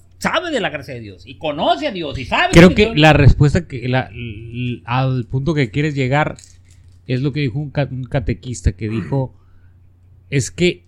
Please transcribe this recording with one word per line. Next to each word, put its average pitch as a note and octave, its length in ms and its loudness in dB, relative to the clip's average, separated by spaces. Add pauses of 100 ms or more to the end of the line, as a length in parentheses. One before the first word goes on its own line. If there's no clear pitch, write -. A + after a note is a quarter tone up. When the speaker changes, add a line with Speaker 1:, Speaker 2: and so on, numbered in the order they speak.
(200)
Speaker 1:
sabe E4+ 320 -4
de C4+ 80 -4
la F3 100 -4
gracia C#3+ 240 -12
de A#2+ 80 -14
Dios G2+ 240 -18
y C3+ 120 -20
conoce C4 500 -2
a B3+ 40 -6
Dios D#3+ 260 -8
y C3 80 -10
sabe F4 280 0
Speaker 2:
Creo F3 160 10
Speaker 1:
que E3+ 60 0
Speaker 2:
que G#3 100 2
Speaker 1:
Dios A3 120 -4
Speaker 2:
la D3+ 160 8
respuesta D3 540 6
que B2+ 220 -10
la, B2+ 240 -2
l-, A#2 720 -10
al B2+ 400 -2
punto C3+ 280 -4
que C#3+ 160 0
quieres D3 260 -2
llegar C#3 420 -2 (680)
es B2+ 140 -2
lo C#3 120 -2
que D3 80 -4
dijo C3+ 180 -4
un D3 120 -8
ca-, C3+ 200 -2
un B2+ 140 -10
catequista B2+ 680 -4
que A2 160 -6
dijo, C3 480 -4 (920)
es C#3 200 -4
que - 380 -2